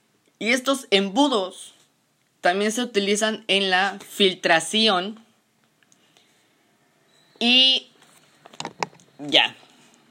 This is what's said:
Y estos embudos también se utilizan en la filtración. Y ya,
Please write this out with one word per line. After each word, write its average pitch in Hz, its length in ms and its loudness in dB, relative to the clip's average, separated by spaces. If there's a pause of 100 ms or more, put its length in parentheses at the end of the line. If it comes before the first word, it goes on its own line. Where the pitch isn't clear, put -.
(400)
Y 208 100 -4
estos 269 420 -2
embudos 196 840 0 (680)
también 196 300 0
se 233 100 -4
utilizan 208 680 -2
en 196 220 0
la 190 300 0
filtración. 190 1200 0 (2250)
Y 254 480 4 (1300)
ya, 139 360 0 (560)